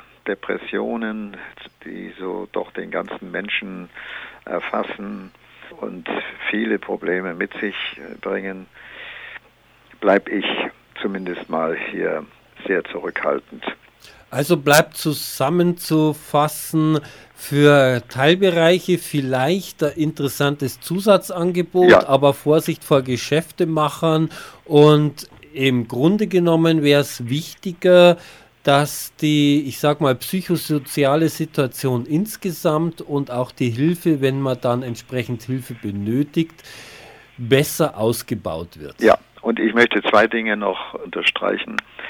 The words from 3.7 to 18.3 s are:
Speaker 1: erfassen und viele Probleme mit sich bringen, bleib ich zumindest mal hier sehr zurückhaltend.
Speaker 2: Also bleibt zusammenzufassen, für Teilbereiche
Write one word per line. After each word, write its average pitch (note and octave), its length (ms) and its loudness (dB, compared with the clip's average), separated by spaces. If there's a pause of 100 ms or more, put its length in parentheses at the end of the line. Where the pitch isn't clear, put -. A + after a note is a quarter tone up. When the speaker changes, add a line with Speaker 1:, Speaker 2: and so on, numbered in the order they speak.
Speaker 1:
erfassen G2+ 840 -8 (500)
und - 300 -12 (400)
viele G#2+ 300 -2
Probleme F#2 560 -4
mit F#2+ 240 -6
sich G2+ 160 -6 (460)
bringen, F#2+ 440 -8 (1400)
bleib G2+ 260 2
ich G#2 180 -4 (540)
zumindest F#2 500 -8
mal D#2+ 280 -2 (140)
hier D#2+ 340 -4 (400)
sehr F2 200 0
zurückhaltend. - 800 -6 (680)
Speaker 2:
Also D3 260 0
bleibt D3 400 2
zusammenzufassen, D#3 2000 0 (360)
für C#3 760 4
Teilbereiche E3+ 880 4